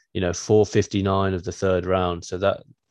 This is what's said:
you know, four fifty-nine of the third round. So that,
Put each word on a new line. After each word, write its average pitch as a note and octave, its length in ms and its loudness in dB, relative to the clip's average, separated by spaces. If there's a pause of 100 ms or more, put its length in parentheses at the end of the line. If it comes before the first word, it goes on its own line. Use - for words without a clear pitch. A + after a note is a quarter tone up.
(140)
you G2+ 80 -4
know, F2 120 0
four G#2+ 320 4
fifty-nine G2 720 0
of E2+ 80 -6
the F2+ 80 -8
third F#2 340 0
round. F2+ 400 0
So F2+ 140 -8
that, F#2+ 240 0 (280)